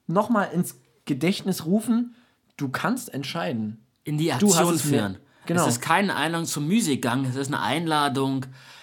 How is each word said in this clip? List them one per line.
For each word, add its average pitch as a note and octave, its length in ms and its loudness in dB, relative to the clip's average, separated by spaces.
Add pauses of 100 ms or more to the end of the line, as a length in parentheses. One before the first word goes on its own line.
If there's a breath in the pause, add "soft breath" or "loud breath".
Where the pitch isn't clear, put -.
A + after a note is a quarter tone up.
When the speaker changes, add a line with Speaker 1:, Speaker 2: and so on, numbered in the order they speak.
Speaker 1:
noch F#3+ 240 0
mal G#3 140 2
ins E3+ 320 -2 (300)
Gedächtnis D#3+ 600 -2
rufen, A3 480 0 (420 loud breath)
du C#3 140 -4
kannst G#3+ 420 -2
entscheiden. C3 720 -6 (200)
Speaker 2:
In D3+ 160 -2
die E3 80 2 (100)
Speaker 1:
Du G#3 120 6
hast F3 80 6
Speaker 2:
Aktion E3+ 180 4
Speaker 1:
es D#3+ 100 0
mir C#3+ 140 4
Speaker 2:
führen. G2 180 -2 (300 soft breath)
Speaker 1:
Genau. E3+ 160 2
Speaker 2:
Es C#3 40 4
ist A#2+ 140 0
keine F3+ 340 2
Einladung D#3+ 300 -2
zum D3 220 -4
Müßiggang, C#3 580 2
es B2+ 100 -2
ist C3+ 120 -4
eine C3+ 140 -4
Einladung, C3+ 840 0 (380 loud breath)